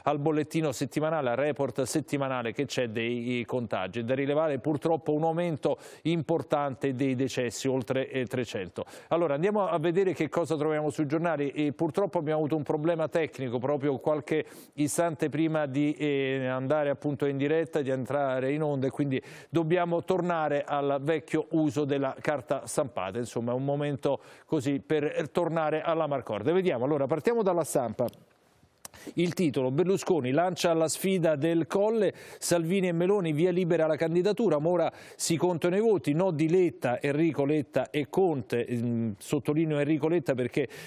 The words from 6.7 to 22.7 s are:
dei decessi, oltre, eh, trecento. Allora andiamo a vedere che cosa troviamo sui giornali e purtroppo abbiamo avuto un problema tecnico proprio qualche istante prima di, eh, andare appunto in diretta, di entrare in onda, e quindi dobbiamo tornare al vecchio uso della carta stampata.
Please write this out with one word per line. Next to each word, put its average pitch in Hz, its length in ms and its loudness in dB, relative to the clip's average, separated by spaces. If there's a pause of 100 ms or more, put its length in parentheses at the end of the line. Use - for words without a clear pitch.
dei 131 220 0
decessi, 123 500 -2
oltre, 131 420 0
eh, 127 180 -4
trecento. 107 580 -6 (240)
Allora 160 260 2
andiamo 196 320 0
a 170 140 0
vedere 180 320 2
che 156 160 -2
cosa 165 280 0
troviamo 151 340 0
sui 156 160 -2
giornali 151 440 0
e 147 220 -2
purtroppo 175 460 0
abbiamo 156 200 0
avuto 156 160 0
un 151 80 -2
problema 156 460 0
tecnico 135 500 -2
proprio 139 400 0
qualche 151 460 0 (300)
istante 151 540 0
prima 156 380 0
di, 147 280 0
eh, 135 520 0
andare 135 440 0
appunto 143 360 -2
in 139 100 0
diretta, 156 460 0
di 131 80 -2
entrare 131 640 0
in 156 100 -2
onda, 139 240 0
e 135 40 0
quindi 139 300 -2 (280)
dobbiamo 170 560 2
tornare 165 600 0
al 143 360 0
vecchio 156 500 0
uso 151 340 2
della 135 360 0
carta 147 460 -2
stampata. 95 520 -4